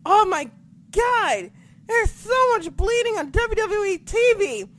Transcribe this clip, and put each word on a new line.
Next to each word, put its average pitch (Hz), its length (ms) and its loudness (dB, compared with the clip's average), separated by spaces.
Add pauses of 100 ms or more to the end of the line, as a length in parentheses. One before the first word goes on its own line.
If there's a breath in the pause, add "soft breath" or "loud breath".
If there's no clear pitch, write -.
Oh 403 220 4
my 370 240 -4 (400)
god, 392 600 0 (360 loud breath)
there's 453 240 0
so 440 240 -6 (200)
much 339 220 -4
bleeding 466 420 0
on 311 120 -6
W 453 240 0
W 415 300 -2
E 392 140 -2
T 466 400 2
V. 247 260 -4 (140)